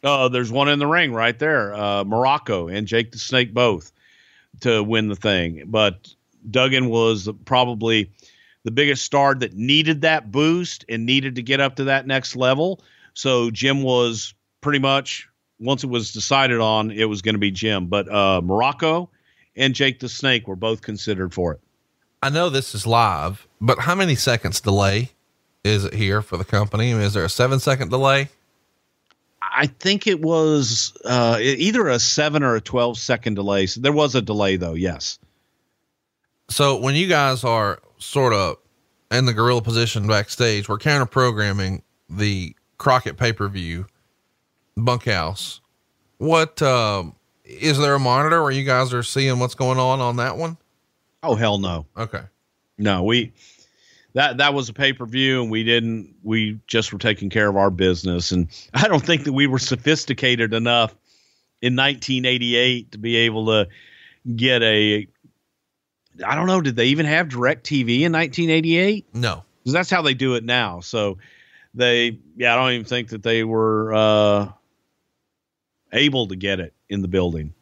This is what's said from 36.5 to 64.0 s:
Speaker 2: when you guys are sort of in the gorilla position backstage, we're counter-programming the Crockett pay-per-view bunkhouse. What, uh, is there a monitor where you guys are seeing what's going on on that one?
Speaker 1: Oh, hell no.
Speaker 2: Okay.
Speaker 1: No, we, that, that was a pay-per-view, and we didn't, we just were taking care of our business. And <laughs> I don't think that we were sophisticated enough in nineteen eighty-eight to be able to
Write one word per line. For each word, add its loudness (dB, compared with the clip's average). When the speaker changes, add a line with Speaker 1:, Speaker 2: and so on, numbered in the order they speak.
Speaker 2:
when 0
you 0
guys 2
are 0
sort 0
of 0
in 2
the 2
gorilla 4
position 0
backstage, 0
we're -4
counter-programming 0
the -2
Crockett 2
pay-per-view -4
bunkhouse. -4
What, 0
uh, 0
is -2
there 2
a 2
monitor 2
where 0
you -2
guys 0
are -2
seeing 0
what's -2
going 0
on 0
on -2
that -4
one? -8
Speaker 1:
Oh, 2
hell 2
no. -4
Speaker 2:
Okay. -8
Speaker 1:
No, 0
we, 0
that, 0
that 2
was -4
a -14
pay-per-view, -2
and -4
we -2
didn't, -2
we -2
just -2
were -8
taking 0
care 2
of 0
our 4
business. 0
And 0
<laughs> -20
I 2
don't 2
think 0
that -4
we 2
were 0
sophisticated 0
enough 0
in 0
nineteen -2
eighty-eight 0
to -18
be -2
able 0
to 2